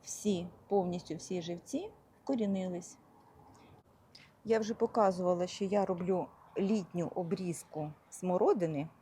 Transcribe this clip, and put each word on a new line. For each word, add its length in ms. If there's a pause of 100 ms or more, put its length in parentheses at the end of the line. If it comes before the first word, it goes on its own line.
Всі, 440 (220)
повністю 480
всі 260
живці 480 (320)
вкорінились. 760 (1500)
Я 140
вже 160
показувала, 720
що 180
я 200
роблю 420 (320)
літню 560
обрізку 760 (200)
смородини. 800 (140)